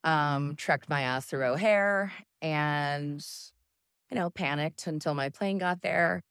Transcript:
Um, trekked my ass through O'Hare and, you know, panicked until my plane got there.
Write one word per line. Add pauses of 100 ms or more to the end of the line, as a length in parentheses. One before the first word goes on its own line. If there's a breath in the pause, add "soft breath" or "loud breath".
Um,
trekked
my
ass
through
O'Hare (300 loud breath)
and, (840)
you
know,
panicked
until
my
plane
got
there.